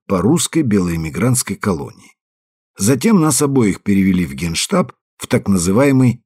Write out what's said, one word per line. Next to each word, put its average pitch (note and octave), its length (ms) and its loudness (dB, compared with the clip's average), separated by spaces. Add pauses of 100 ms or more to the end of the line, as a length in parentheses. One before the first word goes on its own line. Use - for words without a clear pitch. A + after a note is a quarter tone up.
по F#2 160 -2
русской D#3 400 0
белоэмигрантской F#2+ 960 -2
колонии. D2 600 -8 (600)
Затем C#3+ 420 2
нас D#3 220 2
обоих C3 400 0
перевели F#2+ 420 2
в C2+ 80 -8
Генштаб E2+ 600 -4 (260)
в - 80 -16
так - 200 -2
называемый A#2+ 800 2